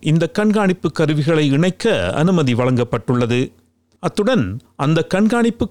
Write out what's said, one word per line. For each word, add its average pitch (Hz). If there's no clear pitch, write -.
இந்த 165
கண்காணிப்பு 202
கருவிகளை 156
இணைக்க 180
அனுமதி 160
வழங்கப்பட்டுள்ளது. 120
அத்துடன் 196
அந்த 160
கண்காணிப்பு 226